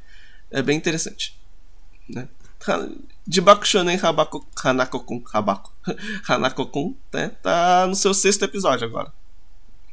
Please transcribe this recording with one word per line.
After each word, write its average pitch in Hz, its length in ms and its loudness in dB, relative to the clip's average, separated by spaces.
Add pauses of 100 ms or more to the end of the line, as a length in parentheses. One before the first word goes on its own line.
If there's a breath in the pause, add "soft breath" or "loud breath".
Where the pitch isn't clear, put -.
(500 soft breath)
é 131 120 0
bem 143 160 2
interessante, - 600 -4 (680)
né? 120 180 -8 (400)
Ha-, - 220 0 (400)
Jibakusho 190 560 6
Nen 175 180 2
Habaku-, 156 440 2 (180)
Hanako-kun, 127 580 0 (120)
Habako. 107 360 0 (160)
<laughs> 208 400 -4
Hanako-kun, 143 680 0 (180)
né, 151 160 0 (140)
tá 180 440 6
no 190 80 2
seu 196 200 4
sexto - 320 4
episódio 139 400 2
agora. - 260 -4 (800)